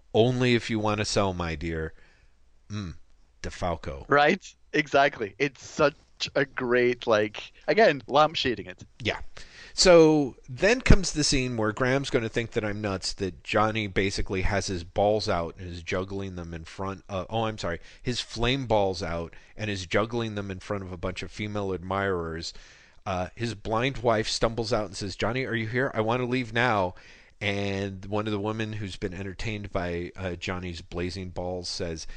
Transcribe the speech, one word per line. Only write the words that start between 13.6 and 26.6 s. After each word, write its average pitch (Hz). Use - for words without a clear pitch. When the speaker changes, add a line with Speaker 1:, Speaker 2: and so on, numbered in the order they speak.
Speaker 1:
basically 98
has 95
his 90
balls 104
out 85
and 92
is 85
juggling 98
them 85
in 82
front 95
of, 92
oh, 113
I'm 110
sorry, 85
his 123
flame 123
balls 101
out 85
and 107
is 95
juggling 113
them 101
in 92
front 101
of 92
a 90
bunch 92
of -
female 104
admirers. 90
Uh, 92
his 117
blind 110
wife 110
stumbles 113
out 107
and 92
says, 98
"Johnny, 117
are 107
you 113
here? 123
I 110
want 117
to 123
leave 123
now." 107